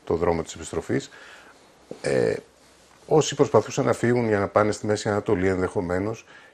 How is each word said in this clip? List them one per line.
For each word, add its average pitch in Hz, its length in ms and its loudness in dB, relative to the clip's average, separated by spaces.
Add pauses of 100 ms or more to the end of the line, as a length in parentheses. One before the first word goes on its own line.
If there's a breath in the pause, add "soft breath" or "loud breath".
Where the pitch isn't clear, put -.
το - 120 -2
δρόμο 82 280 0
της - 100 -14
επιστροφής. 82 560 -6 (920 loud breath)
Ε, 60 340 0 (720)
όσοι 147 280 2
προσπαθούσαν 127 500 2
να 120 80 2
φύγουν 120 340 2
για 104 120 2
να 98 80 0
πάνε 104 240 4
στη 98 140 -8
Μέση 107 240 -2
Ανατολή 101 380 0
ενδεχομένως, 92 760 -2 (280 loud breath)